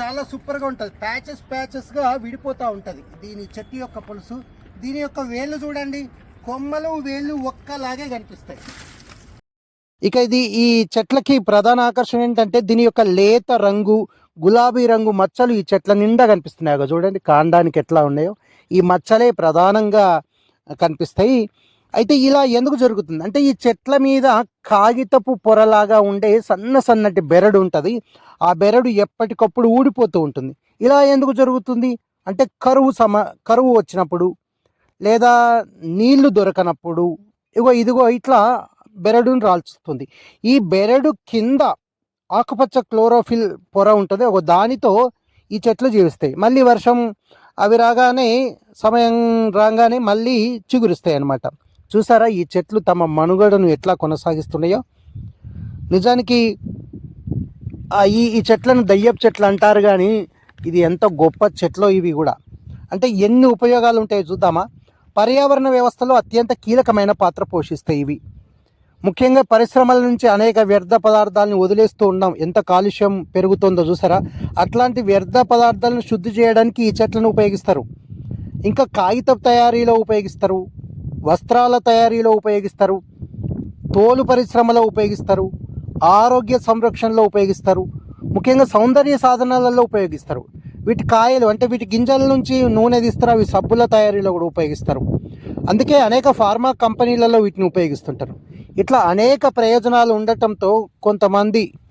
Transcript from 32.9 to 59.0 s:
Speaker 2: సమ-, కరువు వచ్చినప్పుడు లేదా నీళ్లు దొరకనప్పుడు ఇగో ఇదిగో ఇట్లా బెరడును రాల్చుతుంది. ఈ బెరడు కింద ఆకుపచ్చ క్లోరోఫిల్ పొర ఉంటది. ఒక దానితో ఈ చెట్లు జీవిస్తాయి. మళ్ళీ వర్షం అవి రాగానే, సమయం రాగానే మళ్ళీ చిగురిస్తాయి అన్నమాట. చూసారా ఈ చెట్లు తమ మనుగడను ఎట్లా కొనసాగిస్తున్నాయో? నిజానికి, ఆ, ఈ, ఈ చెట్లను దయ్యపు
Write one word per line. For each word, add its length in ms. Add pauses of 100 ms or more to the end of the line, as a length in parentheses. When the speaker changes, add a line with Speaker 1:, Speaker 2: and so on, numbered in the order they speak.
Speaker 2:
సమ-, 340 (220)
కరువు 300
వచ్చినప్పుడు 580 (680)
లేదా 600 (200)
నీళ్లు 460
దొరకనప్పుడు 880 (400)
ఇగో 140
ఇదిగో 380
ఇట్లా 580 (300)
బెరడును 420
రాల్చుతుంది. 680 (380)
ఈ 140
బెరడు 540 (160)
కింద 320 (720)
ఆకుపచ్చ 480
క్లోరోఫిల్ 720 (240)
పొర 140
ఉంటది. 360
ఒక 140
దానితో 720 (400)
ఈ 160
చెట్లు 220
జీవిస్తాయి. 460
మళ్ళీ 260
వర్షం 540 (440)
అవి 180
రాగానే, 800 (200)
సమయం 760
రాగానే 460
మళ్ళీ 640 (140)
చిగురిస్తాయి 400
అన్నమాట. 260 (540)
చూసారా 300
ఈ 200 (120)
చెట్లు 220
తమ 260
మనుగడను 600
ఎట్లా 260
కొనసాగిస్తున్నాయో? 920 (1080)
నిజానికి, 640 (1400)
ఆ, 100
ఈ, 360
ఈ 120
చెట్లను 320
దయ్యపు 420